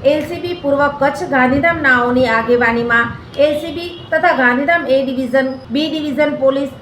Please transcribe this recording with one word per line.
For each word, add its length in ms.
એલ 180
સી 180
બી 220
પૂર્વ 240
કચ્છ 340
ગાંધીધામ 520
નાઓની 520
આગેવાનીમાં 760
એલ 220
સી 160
બી 160
તથા 260
ગાંધીધામ 520
એ 160
ડિવિઝન, 500
બી 200
ડિવિઝન 460
પોલીસ 340